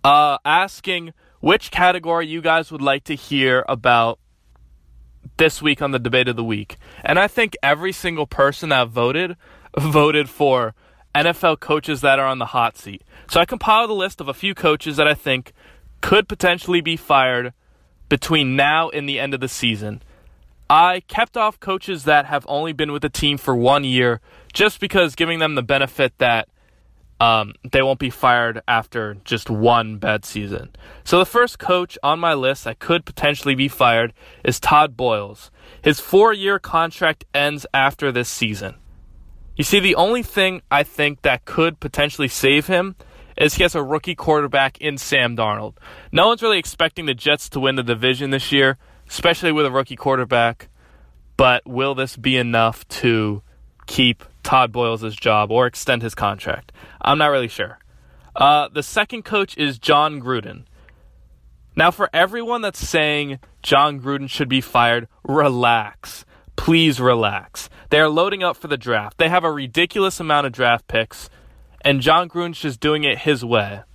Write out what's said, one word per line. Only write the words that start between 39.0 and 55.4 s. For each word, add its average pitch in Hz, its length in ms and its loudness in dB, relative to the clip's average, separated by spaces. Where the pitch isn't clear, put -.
You 151 80 -4
see, 202 160 2
the 190 160 2
only 220 260 0
thing 190 480 -2
I 143 140 2
think 147 380 -4
that 127 220 0
could 165 360 -2
potentially 147 480 -4
save 139 400 0
him 185 260 -2
is 151 140 2
he - 100 -2
has 175 120 0
a 156 80 -2
rookie 151 320 -6
quarterback 139 640 0
in 151 160 -6
Sam 123 400 -2
Darnold. 107 380 -4
No 185 180 4
one's 233 120 0
really 220 180 0
expecting 165 460 -4
the 143 80 -2
Jets 147 380 -2
to 143 100 -6
win 135 140 0
the 135 80 -2
division 123 480 -2
this 135 200 -4
year, 135 280 2
especially 170 440 0
with 151 140 0
a 135 40 -2
rookie 127 240 -4
quarterback. 123 760 -2
But 127 300 4
will 135 280 -4
this 131 220 -6
be 131 220 0
enough 117 500 0
to 107 540 0
keep 123 400 0
Todd 131 300 2
Boyles' 113 420 -4
job 107 360 0